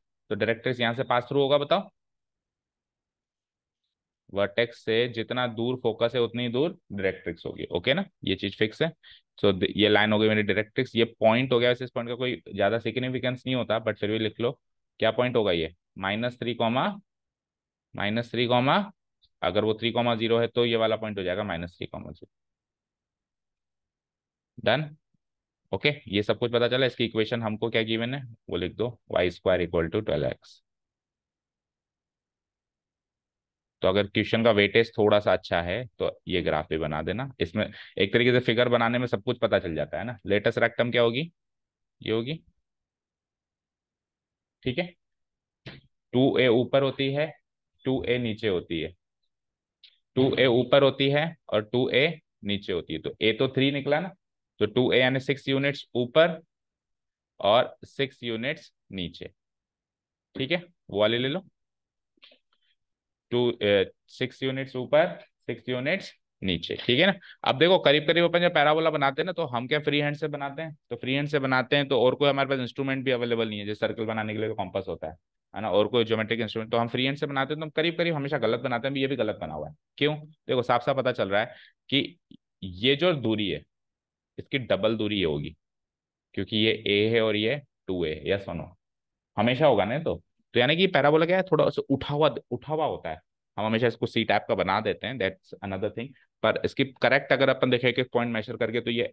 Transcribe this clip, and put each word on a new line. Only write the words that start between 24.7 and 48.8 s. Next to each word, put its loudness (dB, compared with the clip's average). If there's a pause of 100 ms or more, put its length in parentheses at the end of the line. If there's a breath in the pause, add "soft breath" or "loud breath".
ओके, 0 (140)
ये 0
सब 0
कुछ -2
पता 2
चला। 0
इसकी -2
इक्वेशन -2
हमको -4
क्या 0
गिवन -4
है, -8 (260)
वो -4
लिख -4
दो, -4 (120)
वाई 2
स्क्वायर 0
इक्वल 0
टू -2
ट्वेल्व -2
एक्स। -10 (3250)
तो 4
अगर 2
क्वेश्चन 0
का 6
वेटेज 4
थोड़ा 4
सा 2
अच्छा 0
है, -4
तो -4 (180)
ये 0
ग्राफ -2
भी -2
बना -4
देना। -6 (120)
इसमें -2 (340 loud breath)
एक 0
तरीके 4
से 4
फिगर 2
बनाने 2
में -4
सब -4
कुछ -4
पता 2
चल -4
जाता -4
है -6
ना। -10
लेटस 2
रेक्टम 0
क्या 2
होगी? 2 (800)
ये -4
होगी, -2 (2250)
ठीक -4
है। -2 (1300)
टू 2
ए 6
ऊपर 2
होती -2
है, -4 (520)
टू -2
ए 0
नीचे -4
होती -2